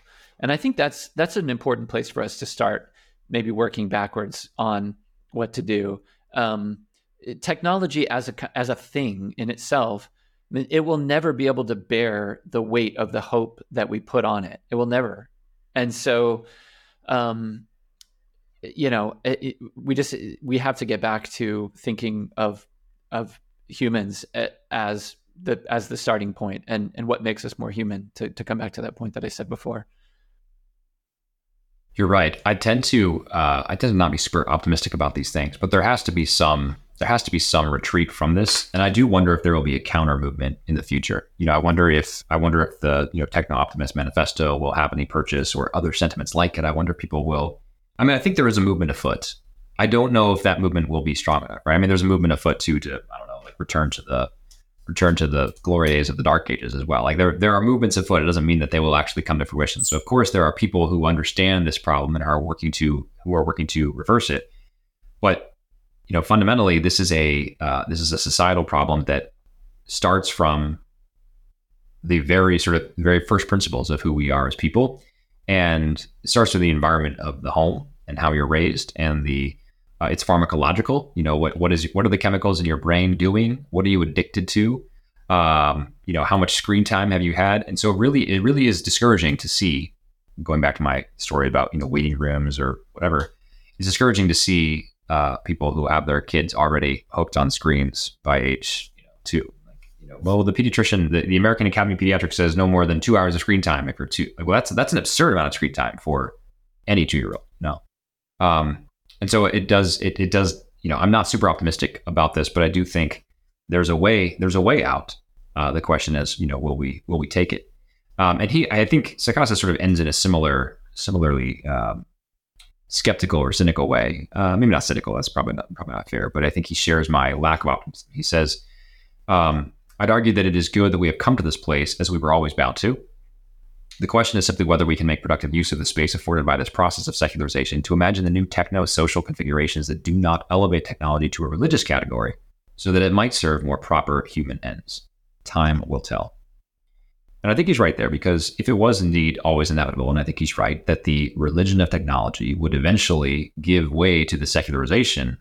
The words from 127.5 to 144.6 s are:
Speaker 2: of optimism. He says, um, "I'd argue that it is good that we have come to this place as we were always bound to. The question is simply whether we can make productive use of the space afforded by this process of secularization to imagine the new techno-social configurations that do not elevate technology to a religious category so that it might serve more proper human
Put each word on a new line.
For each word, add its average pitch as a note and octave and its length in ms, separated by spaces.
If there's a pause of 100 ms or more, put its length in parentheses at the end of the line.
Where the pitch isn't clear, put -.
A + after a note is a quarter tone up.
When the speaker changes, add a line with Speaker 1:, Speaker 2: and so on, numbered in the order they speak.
Speaker 2:
of D2 60
optimism. - 440
He C#3+ 80
says, - 420 (640)
um, D#2+ 460 (260)
"I'd G#2 120
argue A2+ 220
that F#2+ 120
it F2+ 100
is F2 140
good G2+ 240
that F2+ 60
we F2 80
have D#2 100
come B2+ 180
to - 80
this D#2 140
place - 420
as - 120
we E2+ 80
were D#2 120
always D#2 220
bound B1+ 240
to. B2 200 (1000)
The F#2+ 80
question A2+ 300
is F#2+ 80
simply F#2 200
whether E2 200
we D#2+ 100
can E2+ 120
make D#2 160
productive D2+ 300
use E2 180
of D2+ 80
the D#2 60
space - 280
afforded E2 320
by C#2+ 120
this C2+ 120
process - 380
of - 80
secularization D2 640
to F2 140
imagine F#2 280
the F2 60
new F#2 160
techno-social F2+ 800
configurations D2 640
that D#2 160
do E2+ 100
not F2+ 380
elevate F#2 340
technology D2+ 440
to - 140
a C#2 60
religious C#3+ 340
category B1 520 (400)
so - 160
that F#2 100
it F#2+ 120
might A2 200
serve D2+ 300
more C#2+ 160
proper D2 500
human C2 340